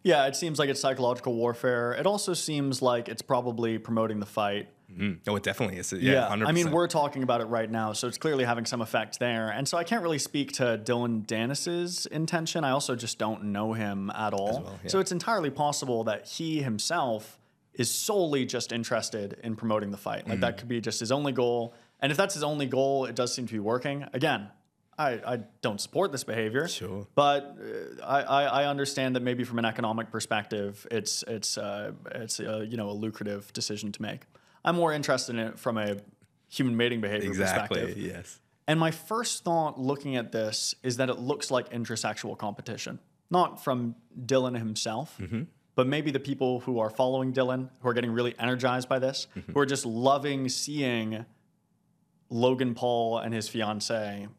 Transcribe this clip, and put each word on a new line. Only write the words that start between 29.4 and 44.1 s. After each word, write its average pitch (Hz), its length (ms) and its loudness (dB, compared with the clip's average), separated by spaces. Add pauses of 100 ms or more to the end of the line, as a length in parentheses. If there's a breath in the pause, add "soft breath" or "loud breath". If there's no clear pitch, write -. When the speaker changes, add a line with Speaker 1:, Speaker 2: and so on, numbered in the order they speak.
Speaker 1:
from 117 140 -2
an 113 60 2
economic 113 460 -2
perspective, 107 800 -2
it's, - 360 -2
it's, 110 300 -4
uh, 104 340 -6 (240)
it's, 117 240 -6
uh, 110 280 -4
you 117 80 -6
know, 104 140 -2
a - 40 -4
lucrative 104 600 -6
decision 107 400 -4
to - 80 -10
make. 104 200 -6 (440 soft breath)
I'm 170 100 4
more 170 160 4
interested 131 460 0
in - 20 -2
it 113 200 -4
from 117 180 0
a 104 180 0 (540)
human 123 260 0
mating 117 240 2
behavior 104 300 -2
Speaker 2:
Exactly, 95 500 2
Speaker 1:
perspective. 90 260 -4
Speaker 2:
yes. 87 340 -10 (280)
Speaker 1:
And 156 100 4
my 165 140 4
first 226 540 -4
thought 156 340 0
looking 135 380 -2
at 113 160 -4
this 110 500 -2
is 123 140 0
that 131 120 2
it 117 100 0
looks 135 300 -4
like 123 220 0
intersexual 110 680 -4
competition. 110 600 -8 (300)
Not 170 340 2
from 123 320 0 (300)